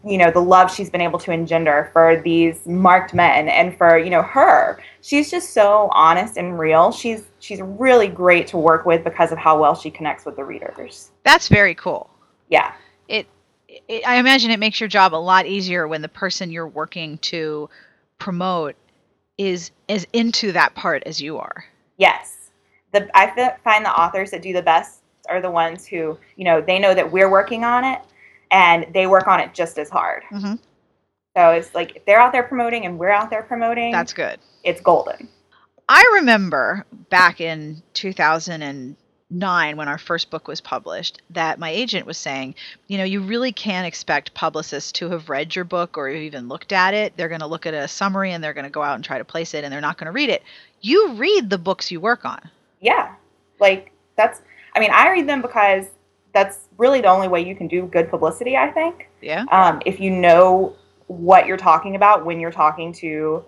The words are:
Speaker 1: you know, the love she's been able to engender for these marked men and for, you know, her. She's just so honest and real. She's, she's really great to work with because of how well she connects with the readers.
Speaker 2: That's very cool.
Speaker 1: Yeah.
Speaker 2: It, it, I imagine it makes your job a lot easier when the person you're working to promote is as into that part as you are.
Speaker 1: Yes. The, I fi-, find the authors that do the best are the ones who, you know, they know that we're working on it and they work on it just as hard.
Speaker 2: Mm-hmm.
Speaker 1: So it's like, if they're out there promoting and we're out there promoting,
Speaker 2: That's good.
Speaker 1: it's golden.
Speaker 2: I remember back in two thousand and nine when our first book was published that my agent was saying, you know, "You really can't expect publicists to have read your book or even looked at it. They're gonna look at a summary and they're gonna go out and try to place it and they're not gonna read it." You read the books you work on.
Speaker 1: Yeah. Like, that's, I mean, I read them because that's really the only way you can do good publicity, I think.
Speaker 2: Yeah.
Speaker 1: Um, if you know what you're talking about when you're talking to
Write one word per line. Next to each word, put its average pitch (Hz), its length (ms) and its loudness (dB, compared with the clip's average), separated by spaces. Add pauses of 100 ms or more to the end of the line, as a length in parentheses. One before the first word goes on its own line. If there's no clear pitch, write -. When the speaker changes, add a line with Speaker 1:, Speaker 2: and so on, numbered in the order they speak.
Speaker 1:
you 196 140 -4
know, 170 120 6
the 175 100 2
love 180 320 4
she's 202 160 -8
been 175 120 -6
able 170 180 -4
to 180 140 -6
engender 160 600 -2
for 165 300 6
these 165 420 0
marked 180 480 2
men 156 360 2
and 175 280 0
for, 165 220 6
you 165 100 0
know, 170 140 2
her. - 560 2 (220)
She's 294 300 -2
just 349 220 -8
so 208 400 4
honest 170 440 2
and 175 220 -8
real. 160 340 2
She's, 220 320 -8 (160)
she's 190 200 -14
really 214 460 2
great 180 420 2
to - 80 -8
work 165 300 2
with 165 160 2
because 165 300 0
of 160 60 -8
how 156 220 2
well 156 140 4
she 160 160 -10
connects 151 340 -10
with 147 120 -14
the 139 80 -12
readers. - 680 -16 (140)
Speaker 2:
That's 302 240 4
very 202 260 4
cool. - 340 -8 (400)
Speaker 1:
Yeah. - 240 2 (360)
Speaker 2:
It, 214 180 -6 (600)
it, 226 180 -8
I 247 100 2
imagine 247 360 2
it 208 80 -2
makes 214 180 -2
your 220 100 -6
job 190 240 4
a 160 40 -4
lot 185 280 2
easier 180 440 -4
when 156 140 -8
the 156 60 -12
person 180 440 -8
you're 165 160 -12
working 156 500 -12
to 156 500 -8 (500)
promote 175 580 -6 (640)
is 180 340 -6 (160)
as 196 240 -6
into 226 400 -2
that 160 240 0
part 165 280 -4
as 156 160 -12
you 151 180 -12
are. - 260 -14 (320)
Speaker 1:
Yes. - 540 -2 (420)
The, 196 240 0
I 196 180 4
fi-, 247 300 -2
find 214 200 2
the 190 60 -2
authors 180 400 -2
that 170 120 -10
do 185 100 -10
the 175 100 -2
best 170 380 0 (280)
are 180 120 -4
the 180 100 -6
ones 165 340 -4
who, 160 320 -8 (200)
you 185 80 -12
know, 165 160 4
they 185 180 0
know 196 160 4
that 160 160 0
we're 190 200 4
working 208 340 0
on 240 200 0
it 262 160 -4 (520)
and 170 420 4
they 185 140 0
work 190 180 4
on 180 140 2
it - 120 -6
just 170 240 -6
as 147 140 -10
hard. 85 400 -4
Speaker 2:
Mm-hmm. 202 240 -8 (800)
Speaker 1:
So 170 140 6
it's 165 240 -2
like, 175 220 -6
if - 100 -20
they're 208 140 6
out 247 120 6
there 247 120 0
promoting 233 420 -6
and 175 100 -10
we're 175 140 -2
out 208 180 0
there 220 140 -6
promoting, 233 480 -4
Speaker 2:
That's 175 220 -4
good. 139 260 -8 (240)
Speaker 1:
it's 165 180 -4
golden. - 480 0 (600)
Speaker 2:
I 370 260 8
remember 196 680 0 (260)
back 180 300 4
in 156 420 -10 (100)
two 190 200 -8
thousand 165 500 -2
and 139 340 -14 (340)
nine 175 460 -2
when 151 120 -8
our 147 100 -8
first - 320 -8
book 160 160 -12
was 151 140 -12
published 113 600 -10 (100)
that 165 280 -6
my 165 120 -10
agent 208 360 -8
was 170 120 -12
saying, 135 360 -10 (320)
you 196 120 -10
know, 190 60 -4
"You 196 160 -4
really 240 320 -6
can't 185 340 -8
expect - 480 -6
publicists - 580 -8
to 175 180 -8
have 160 180 -10
read 151 280 -8
your 180 80 -8
book 175 340 -8
or 135 100 -8
even 147 400 -12
looked 156 240 -12
at 190 220 2
it. 214 220 -4
They're 175 120 -6
gonna 156 200 -10
look 160 180 -10
at 160 80 -6
a 143 140 -8
summary 196 440 -4
and 165 100 -10
they're 151 120 -8
gonna 143 160 -14
go 151 120 -8
out 143 120 -4
and 107 100 -12
try 135 140 -8
to 110 60 -10
place 165 300 -10
it 147 100 -8
and 139 80 -12
they're 143 80 -10
not 147 180 -6
gonna 165 140 -14
read 262 180 -2
it." - 140 -4 (360)
You 311 340 0
read 277 360 -2
the 196 80 -2
books 180 320 -6
you 170 100 -10
work 226 240 -4
on. - 240 -12 (320)
Speaker 1:
Yeah. 262 320 -2 (460)
Like, 190 320 0 (260)
that's, - 240 0 (360)
I - 40 6
mean, 214 120 2
I 277 180 6
read 339 180 0
them 277 140 -2
because 202 440 0 (460)
that's - 440 -2
really 254 240 2
the 202 80 4
only 190 200 2
way 175 140 0
you 185 140 -10
can 175 100 -8
do 180 200 -4
good 165 240 -2
publicity, 170 480 -2
I 285 120 0
think. 330 380 -6 (140)
Speaker 2:
Yeah. 175 280 -6
Speaker 1:
Um, 175 360 4
if 190 120 -6
you 190 120 -4
know 185 680 4 (300)
what 175 400 4
you're 185 100 -4
talking 180 400 0
about 196 300 4
when 170 140 -6
you're 165 120 -6
talking 165 400 -2
to 156 560 -6